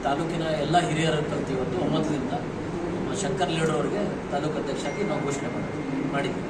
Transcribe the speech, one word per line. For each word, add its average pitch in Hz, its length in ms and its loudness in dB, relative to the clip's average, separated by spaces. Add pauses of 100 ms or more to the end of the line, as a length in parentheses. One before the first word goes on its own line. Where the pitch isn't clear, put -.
ತಾಲೂಕಿನ 160 380 0
ಎಲ್ಲ 156 380 4
ಹಿರಿಯರ 156 340 2
ಇವತ್ತು 135 680 0
ಒಮ್ಮತದಿಂದ - 500 2 (640)
ನಮ್ಮ 180 200 -2
ಶಂಕರ್ - 340 0
ಲೀಡರ್ 160 220 2
ಅವರಿಗೆ 147 600 0
ತಾಲೂಕು 147 280 0
ಅಧ್ಯಕ್ಷರಾಗಿ - 440 -2
ನಾವು - 180 0
ಘೋಷಣೆ 139 260 -2
ಮಾಡಿ-, - 680 -2
ಮಾಡಿದ್ವಿ. 175 360 0